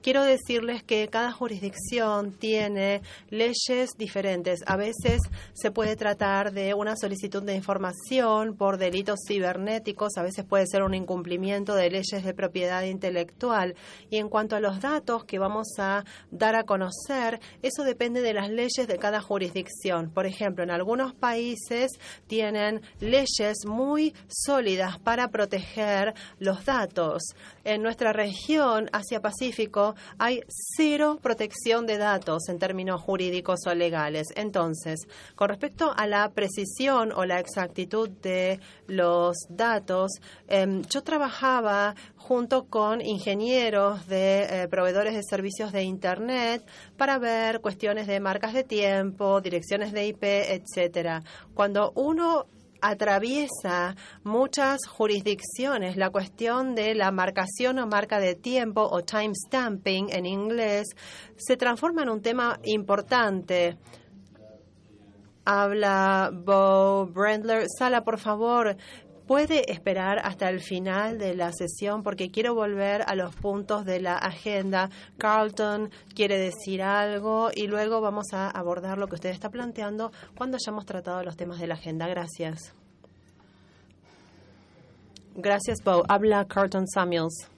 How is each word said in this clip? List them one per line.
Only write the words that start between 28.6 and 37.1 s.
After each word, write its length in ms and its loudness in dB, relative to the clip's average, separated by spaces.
Asia-Pacífico, 1000 0
hay 300 2
cero 720 2
protección 640 0
de 120 0
datos 500 0
en 100 -4
términos 440 -2
jurídicos 640 0
o 80 2
legales. 520 0
Entonces, 640 -2
con 140 2
respecto 480 -2
a 100 0
la 240 2
precisión 840 0